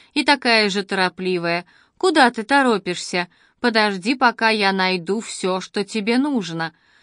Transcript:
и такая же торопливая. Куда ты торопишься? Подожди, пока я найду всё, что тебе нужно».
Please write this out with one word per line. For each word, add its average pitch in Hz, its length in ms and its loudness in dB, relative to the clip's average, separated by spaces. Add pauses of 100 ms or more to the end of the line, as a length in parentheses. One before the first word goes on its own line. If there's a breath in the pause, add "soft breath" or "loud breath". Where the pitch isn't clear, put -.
(140 soft breath)
и 294 100 -2
такая 233 460 2
же 196 120 -2
торопливая. 180 840 -2 (320 soft breath)
Куда 311 320 4
ты 233 120 -6
торопишься? 196 840 0 (320 soft breath)
Подожди, 214 540 0
пока 233 340 0
я 208 240 2
найду 185 480 -2
всё, 185 400 -6
что 202 240 -6
тебе 220 320 -2
нужно». 180 560 -2 (300 soft breath)